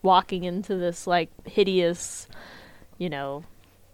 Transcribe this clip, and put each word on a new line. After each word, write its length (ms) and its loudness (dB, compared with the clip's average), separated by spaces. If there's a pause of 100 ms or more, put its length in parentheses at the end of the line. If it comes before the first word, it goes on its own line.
walking 420 4
into 320 -4
this, 320 -4
like, 220 2 (140)
hideous, 840 0 (720)
you 120 -4
know, 320 -6 (520)